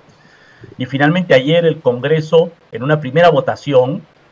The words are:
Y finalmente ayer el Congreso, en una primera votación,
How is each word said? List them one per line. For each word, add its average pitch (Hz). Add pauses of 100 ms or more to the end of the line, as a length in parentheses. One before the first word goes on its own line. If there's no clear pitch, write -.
(800)
Y 127
finalmente 147
ayer 156
el 156
Congreso, 156 (180)
en 113
una 151
primera 156
votación, 131 (260)